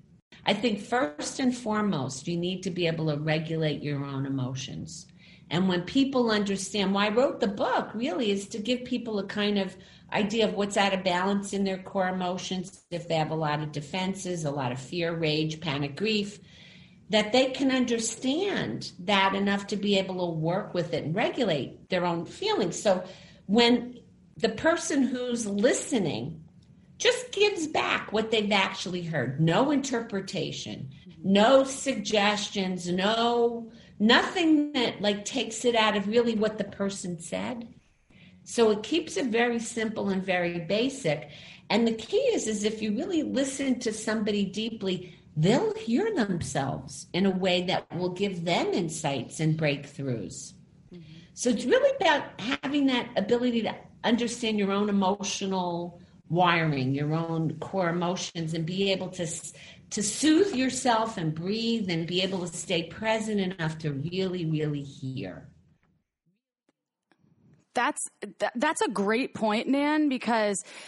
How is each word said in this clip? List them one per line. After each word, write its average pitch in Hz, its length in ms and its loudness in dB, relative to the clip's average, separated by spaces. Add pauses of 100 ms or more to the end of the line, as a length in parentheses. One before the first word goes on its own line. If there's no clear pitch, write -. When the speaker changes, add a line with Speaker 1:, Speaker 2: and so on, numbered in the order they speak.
(460)
Speaker 1:
I 196 80 4
think 208 280 0
first 269 580 -2
and 247 160 2
foremost, 202 720 -2
you 170 80 -2
need 180 280 -2
to 190 60 -4
be 175 180 0
able 160 200 0
to 147 100 0
regulate 156 640 -2
your 143 220 -4
own 139 220 -4
emotions. 135 840 -6 (420)
And 185 200 2
when 175 140 2
people 262 460 2
understand 196 640 0
why 202 120 2
I 214 100 0
wrote 269 240 2
the 226 80 2
book, 302 480 -2
really, 247 360 0
is 196 180 -2
to 226 100 -8
give 247 240 -2
people 226 340 -4
a 196 80 -2
kind 208 320 0
of 190 200 -2 (340)
idea 214 340 2
of 180 100 -2
what's 202 200 -2
out 196 180 2
of 185 120 -4
balance 196 480 0
in 196 100 0
their 190 180 -2
core 190 280 -2
emotions, 185 840 -4
if 165 160 -6
they 165 80 0
have 156 160 0
a 160 40 -2
lot 151 260 -2
of 151 100 -6
defenses, 180 720 -6
a 143 80 -2
lot 131 220 -4
of 131 60 -8
fear, 170 360 -4
rage, 156 460 0
panic, 143 340 -2
grief, 208 440 -2 (720)
that 214 220 2
they 262 160 4
can 269 240 0
understand 254 1300 -2
that 196 340 4
enough 202 320 0
to 214 100 -4
be 202 220 2
able 185 300 -2
to 165 120 -2
work 175 360 -2
with 170 180 -2
it 139 100 -2
and 151 120 -2
regulate 214 720 -2
their 180 160 0
own 170 180 0
feelings. - 560 -2
So 185 240 2 (440)
when 233 500 4 (400)
the 220 120 2
person 320 520 2
who's 240 460 -2
listening 196 960 0 (560)
just 480 320 0
gives 392 340 2
back - 480 -2
what 220 160 0
they've 208 220 2
actually 190 500 0
heard, 147 400 -2
no 190 300 4
interpretation, 190 1200 -4 (320)
no 220 400 8
suggestions, 202 1200 0
no, 233 840 2 (260)
nothing 294 760 4
that, 240 280 0
like, 202 240 0
takes 226 400 -4
it 233 100 4
out 214 220 4
of 196 100 -2
really 233 280 4
what 214 240 0
the 196 40 -2
person 196 560 -6
said. 226 480 -6 (760)
So 226 260 4
it 214 140 0
keeps 339 340 -2
it 302 100 -2
very 233 320 2
simple 214 500 -4
and 190 140 0
very 175 360 0
basic. 170 680 -2 (420)
And 226 160 4
the 226 60 0
key - 240 -4
is, 415 300 2
is 208 160 -4
if 208 200 -2
you 208 120 -2
really 320 280 -2
listen 254 560 -2
to 220 120 -2
somebody 214 540 0
deeply, 196 720 -4 (220)
they'll 277 380 4
hear 370 400 0
themselves 175 1000 -2
in 185 120 2
a 196 40 6
way 185 320 2
that - 340 -2
will 180 140 -2
give 185 340 -4
them 233 300 2
insights 156 680 -4
and 156 180 2
breakthroughs. 139 960 -4 (400)
Mm-hmm. 175 80 -18 (320)
So - 160 -2
it's - 140 0
really 523 380 4
about 311 220 4 (180)
having 269 460 0
that 247 280 2
ability 233 460 2
to - 140 -2 (280)
understand 226 560 2
your 196 120 2
own 208 180 2
emotional 190 1120 0 (260)
wiring, 160 640 4
your 147 200 0
own 165 460 -2
core 185 300 -2
emotions, 175 640 -2
and 165 120 -2
be 190 260 0
able 185 180 -2
to - 140 -6
s-, - 300 -8 (380)
to 208 120 -2
soothe 311 500 4
yourself 240 640 2
and 160 160 -2
breathe 214 560 -2
and 170 160 0
be 175 160 0
able 190 180 -2
to 175 80 -4
stay 170 360 -2
present 220 560 -2
enough 180 400 -2
to 151 120 -4
really, 175 540 -4
really 151 380 -2
hear. 127 640 -10 (2250)
Speaker 2:
That's, 254 280 0 (200)
th-, 202 340 -6
that's 302 260 0
a 415 80 2
great 214 440 0
point, 214 360 0
Nan, 294 400 2
because 220 520 0 (260)